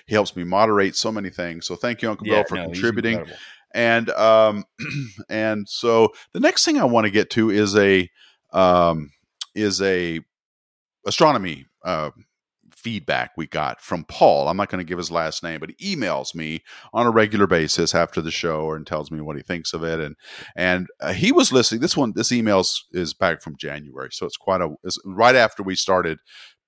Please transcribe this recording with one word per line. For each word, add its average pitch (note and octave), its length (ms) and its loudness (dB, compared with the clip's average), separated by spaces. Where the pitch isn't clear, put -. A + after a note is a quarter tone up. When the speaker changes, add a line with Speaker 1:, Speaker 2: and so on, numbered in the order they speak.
Speaker 1:
he - 80 -4
helps G#2 220 0
me F2 80 -8
moderate G2 540 2
so A2 160 -2
many G2 160 -8
things. E2+ 360 -10
So F2+ 120 -10
thank A#2+ 240 -6
you, A#2 80 -4
Uncle G#2+ 180 -8
Speaker 2:
Yeah, G#2+ 140 0
Speaker 1:
Bill, - 20 0
for - 140 -8
Speaker 2:
no, F2 60 -8
he's E2 100 -10
Speaker 1:
contributing. A2+ 400 -2
Speaker 2:
incredible. E2 240 -8
Speaker 1:
And, A#2 380 0
um, A2 520 4
<clears throat> C3 500 -10
and G#2+ 380 -4
so A2+ 460 2
the F3+ 60 -6
next D4 240 2
thing D4+ 160 2
I F#3 60 4
wanna A2+ 240 4
get G2 220 2
to A2+ 180 2
is G2+ 260 2
a, G2 340 4
um, E2+ 580 4
is G2 280 -2
a F2 400 -2
astronomy, G2+ 600 2
uh, D#2 280 -4
feedback D#2 640 -6
we D#2+ 100 -10
got D2 360 -6
from E2+ 240 -8
Paul. D2+ 420 4
I'm E2+ 100 -2
not G2+ 120 -2
gonna F#2 160 -8
give E2+ 120 -8
his E2 140 -8
last D#2+ 320 -4
name, D#2+ 160 -10
but D#2 180 -14
he G3 180 -8
emails E2 380 -6
me D#2+ 300 -8
on A#2 120 2
a A#2+ 60 4
regular G#2+ 340 4
basis E2 480 2
after E2 280 0
the D#2 100 -6
show D#2 400 -4
and D#2 160 -10
tells D2+ 240 -8
me D#2+ 80 -8
what D2 160 -10
he C2+ 80 -12
thinks E2+ 300 -8
of E2 100 -8
it. E2 160 -4
And, D2+ 160 -8
and, F2+ 320 0
uh, E2 120 -4
he G3 200 2
was D#4 180 4
listening. A#2 300 2
This - 160 -2
one, B2 180 0
this G#2+ 160 -2
email A2 300 2
is, - 320 -4
is E2 200 -6
back E2+ 280 -2
from D2+ 160 -14
January. C#2+ 540 -12
So - 140 -10
it's E2 120 -10
quite F#2 240 -2
a, D#2 140 -4
it's F2+ 200 -8
right A2 300 4
after A2+ 260 2
we F#2+ 140 -6
started F2 440 0